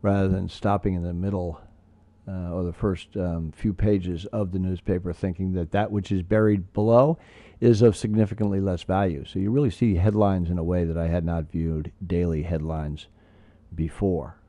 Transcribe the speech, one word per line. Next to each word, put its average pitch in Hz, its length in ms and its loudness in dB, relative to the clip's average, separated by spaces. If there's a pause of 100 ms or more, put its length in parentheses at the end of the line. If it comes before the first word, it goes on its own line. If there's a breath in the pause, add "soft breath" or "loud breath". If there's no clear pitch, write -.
rather 98 260 2
than 92 220 0
stopping 101 460 -2
in 87 80 -4
the 87 100 -4
middle, 90 480 -4 (640)
uh, 92 240 -8
or 90 120 -2
the 85 100 -4
first, - 440 -4
um, 82 340 -4
few - 200 -4
pages 92 640 0
of 101 180 -2
the 95 60 -4
newspaper, 92 560 -2
thinking 92 400 -4
that 87 180 -4
that 104 200 0
which 101 200 -2
is 92 120 0
buried 104 500 2
below 117 460 4 (400 loud breath)
is 117 240 6
of 110 120 8
significantly 107 640 0
less 92 220 -2
value. 92 440 0
So - 120 -10
you 98 140 0
really 139 180 2
see 110 240 2
headlines 95 560 2
in 90 80 0
a 82 60 -2
way 87 220 0
that 82 120 -2
I 82 100 -2
had 85 160 0
not 82 280 -4
viewed 82 400 -4 (160)
daily 85 340 0
headlines 78 640 -6 (680 soft breath)
before. 82 640 -4 (120)